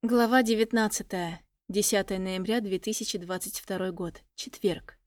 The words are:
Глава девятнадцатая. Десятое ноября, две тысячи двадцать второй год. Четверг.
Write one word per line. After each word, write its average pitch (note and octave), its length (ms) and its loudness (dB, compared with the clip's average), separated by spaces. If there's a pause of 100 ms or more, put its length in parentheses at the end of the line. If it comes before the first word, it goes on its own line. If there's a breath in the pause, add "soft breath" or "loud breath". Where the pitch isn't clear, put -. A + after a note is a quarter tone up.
Глава A#3+ 420 6
девятнадцатая. G#3+ 960 0 (280)
Десятое G3 500 0
ноября, F#3 420 0
две F#3+ 180 -2
тысячи G#3+ 380 -4
двадцать F#3 420 -6
второй F#3 320 -4
год. F3 320 -8 (120)
Четверг. - 720 -4